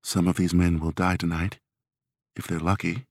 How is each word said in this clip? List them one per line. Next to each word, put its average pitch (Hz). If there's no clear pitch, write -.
"Some 90
of 90
these 87
men 87
will 82
die 90
tonight, 85
if -
they're 85
lucky." 87